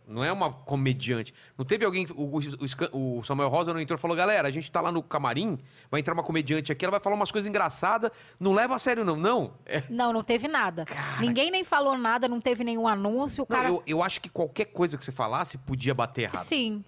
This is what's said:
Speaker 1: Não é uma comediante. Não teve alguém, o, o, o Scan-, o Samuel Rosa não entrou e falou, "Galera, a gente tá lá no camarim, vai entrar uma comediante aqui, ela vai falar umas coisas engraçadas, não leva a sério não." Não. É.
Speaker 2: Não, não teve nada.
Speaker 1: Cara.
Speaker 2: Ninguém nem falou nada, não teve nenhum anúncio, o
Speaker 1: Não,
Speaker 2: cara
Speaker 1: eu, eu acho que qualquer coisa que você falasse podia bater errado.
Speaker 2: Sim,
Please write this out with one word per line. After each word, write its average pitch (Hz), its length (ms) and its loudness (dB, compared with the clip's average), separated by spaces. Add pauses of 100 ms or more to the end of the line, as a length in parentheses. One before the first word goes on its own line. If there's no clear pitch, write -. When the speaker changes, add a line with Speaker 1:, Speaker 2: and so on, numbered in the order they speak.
Speaker 1:
Não 113 180 -4
é 165 80 2
uma 180 200 0
comediante. 131 800 -2 (240)
Não 131 80 -4
teve 208 200 2
alguém, 185 220 2 (100)
o, 143 60 -4
o, 147 140 -2
o 143 300 -4
Scan-, 151 260 -4
o 127 300 -2
Samuel 139 260 0
Rosa 165 240 0
não 165 80 -2
entrou 156 160 -2
e - 40 -6
falou, 170 160 0
"Galera, 180 320 2
a - 20 -2
gente 139 200 -6
tá 175 100 0
lá 170 100 0
no 170 120 0
camarim, 147 560 -2 (320)
vai 147 100 0
entrar 160 140 0
uma 165 80 -2
comediante 156 500 0
aqui, 139 120 -4
ela 185 80 2
vai 202 80 2
falar 202 160 2
umas 208 140 2
coisas 208 180 -2
engraçadas, 208 640 0 (300)
não 190 120 4
leva 240 220 4
a 247 40 -2
sério 233 260 2
não." 165 120 2
Não. 185 380 2 (100)
É. 147 240 -4
Speaker 2:
Não, 240 240 0
não 220 100 0
teve 240 260 0
nada. 190 360 0
Speaker 1:
Cara. 139 360 -6
Speaker 2:
Ninguém 240 300 2
nem 370 140 0
falou 277 320 2
nada, 240 300 2
não 240 140 0
teve 247 240 0
nenhum 226 240 0
anúncio, 226 560 0
o - 40 -18
Speaker 1:
Não, 233 80 0
Speaker 2:
cara 254 120 2
Speaker 1:
eu, 180 180 0
eu 156 160 2
acho 185 180 -2
que 180 80 -14
qualquer 175 380 -2
coisa 165 320 0
que - 60 -10
você 131 80 -8
falasse 131 460 -2
podia 131 360 -2
bater 120 280 -2
errado. 92 220 -2
Speaker 2:
Sim, 220 420 -2